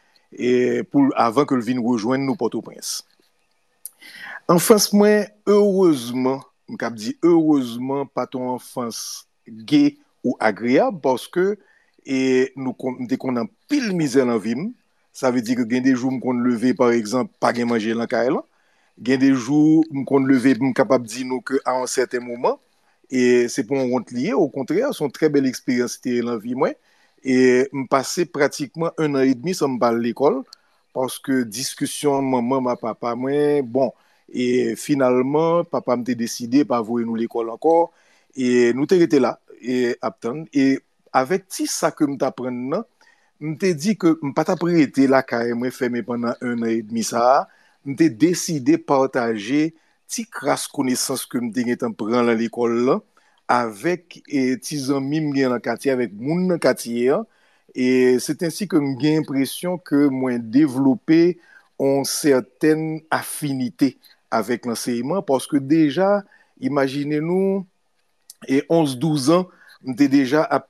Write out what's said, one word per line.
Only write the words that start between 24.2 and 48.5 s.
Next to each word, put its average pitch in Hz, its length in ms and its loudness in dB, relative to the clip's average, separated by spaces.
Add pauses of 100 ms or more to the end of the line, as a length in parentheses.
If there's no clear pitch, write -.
ye, 262 100 -2
okontrè, 151 460 0 (100)
se - 80 -10
yon 143 120 -4
trè 156 200 0
bèl 135 160 2
eksperyans 123 480 -2
ki - 60 -16
te 123 140 -2
ye 117 80 -2
nan 120 160 -4
vi 120 160 -8
mwen. 202 180 -2 (500)
M 127 640 2
pase 139 400 0
pratikman 151 720 -4
ennan 139 260 2
edmi 135 300 0
san 139 160 -2
m 117 80 -4
pa 120 100 4
al 117 120 0
lekòl 135 400 0 (520)
paske 131 500 -2
diskisyon 135 800 -4
manman 131 380 0
m 123 100 -2
a - 60 -4
papa 117 380 -6
mwen. 143 480 0
Bon, 117 260 0 (880)
finalman, 147 920 2
papa 123 280 -2
m 120 80 -8
te 123 120 -2
deside 120 500 0
pa 120 180 0
voye 117 220 -4
nou 113 120 -4
lekòl 113 360 -6
ankò. 165 340 2 (840)
Nou 143 140 -2
te 190 120 6
rete 160 200 4
la 117 140 0 (720)
aptann. 120 480 -8
E 135 260 4 (360)
avèk 147 340 0
ti 302 200 -6
sa 160 260 -2
ke 147 120 2
m 139 120 -6
t 139 80 0
aprann 123 300 -6 (140)
nan, 214 140 -4 (540)
m 151 200 -6
te 190 140 0
di 170 260 -2
ke 160 200 4
m 139 160 -6
pa 156 120 0
t 190 60 2
ap 170 140 -4
rete 135 420 4
lakay 120 460 2
mwen, 123 180 -4
fèmen, 120 340 -4
pandan 120 360 -4
ennan 117 300 -2
edmi 113 320 -4
sa 117 180 0
a. 135 160 6 (480)
M 135 80 -6
te 160 160 4
deside 151 720 0